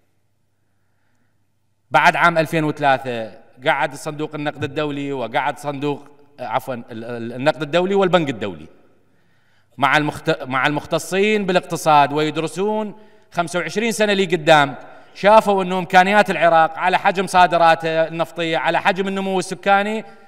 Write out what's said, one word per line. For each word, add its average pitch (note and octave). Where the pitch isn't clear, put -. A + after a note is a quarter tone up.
بعد D#3
عام E3
ألفين D#3+
وثلاثة C3
قعد D3
صندوق D3+
النقد D3
الدولي C#3+
وقعد C3+
صندوق، C#3+
عفوًا، B2
ال-، A#2
ال-، A#2
النقد C#3
الدولي F3+
والبنك F3+
الدولي F#2+
مع C3+
المخت-، D3+
مع C3
المختصين F#3
بالاقتصاد D#3
ويدرسون E3
خمسة F3
وعشرين F#3+
سنة G#3
لي G3
قدام، D3+
شافوا G3+
إنه F#3
إمكانيات G3
العراق E3
على F3+
حجم F#3+
صادراته E3
النفطية، E3
على D#3+
حجم F#3+
النمو F#3+
السكاني، G3+